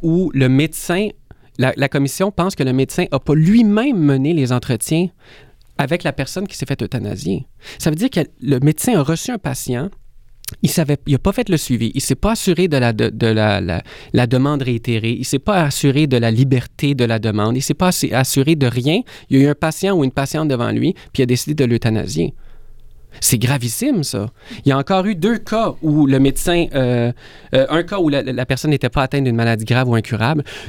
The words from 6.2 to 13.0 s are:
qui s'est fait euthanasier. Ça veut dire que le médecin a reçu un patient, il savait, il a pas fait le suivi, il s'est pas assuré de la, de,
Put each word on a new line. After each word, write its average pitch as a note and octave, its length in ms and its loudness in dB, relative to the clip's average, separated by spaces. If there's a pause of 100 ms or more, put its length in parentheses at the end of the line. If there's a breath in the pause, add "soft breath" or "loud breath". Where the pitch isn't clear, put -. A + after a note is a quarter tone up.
qui - 100 -14
s'est - 80 -6
fait - 160 -4
euthanasier. A#2+ 680 -6 (300 loud breath)
Ça - 120 -2
veut D3+ 60 0
dire A3 140 0
que F3+ 120 -2 (200)
le B2+ 180 0
médecin D#3 400 2
a C#3 40 2
reçu E3 280 -2
un A#3+ 60 -6
patient, C3 520 -4 (760)
il D#3 60 2
savait, D3 360 0
il C#3+ 80 0
a B2+ 60 2
pas G3 120 0
fait A#3+ 160 -2
le E3+ 100 0
suivi, A#2 360 -2
il - 80 -4
s'est - 140 -2
pas G3+ 160 0
assuré F#3 360 0
de D3 80 0
la, A#2+ 160 2
de, A2 180 0